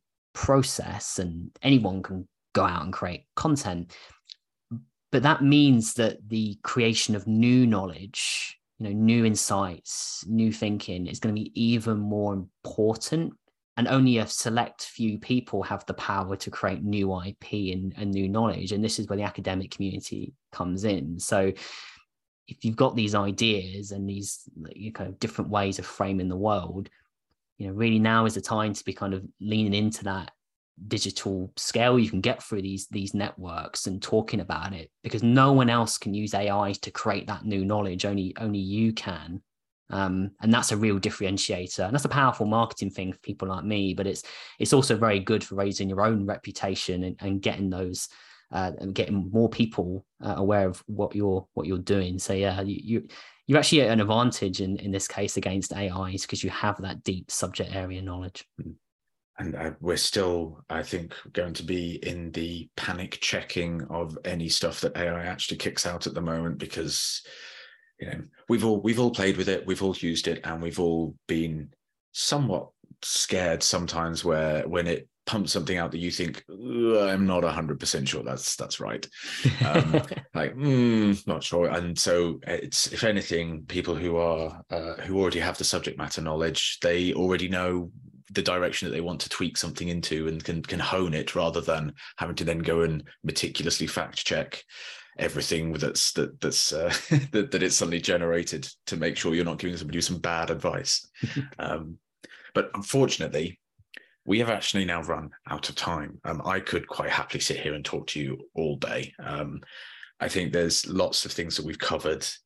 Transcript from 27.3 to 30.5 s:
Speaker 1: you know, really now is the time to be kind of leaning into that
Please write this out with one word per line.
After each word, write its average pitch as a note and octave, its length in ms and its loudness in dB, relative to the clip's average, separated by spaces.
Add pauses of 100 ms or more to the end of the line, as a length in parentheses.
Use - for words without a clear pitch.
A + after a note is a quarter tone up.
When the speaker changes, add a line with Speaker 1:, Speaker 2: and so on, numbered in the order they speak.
Speaker 1:
you G#2 100 -8
know, F#2+ 60 -6
really A2 260 4
now A2 280 6
is A2 80 0
the G2 80 -4
time G#2+ 320 0
to - 100 -10
be F#2+ 80 -6
kind G2 220 -4
of F#2+ 100 -6 (160)
leaning G#2+ 320 2
into G#2 320 2
that F#2+ 280 -6 (560)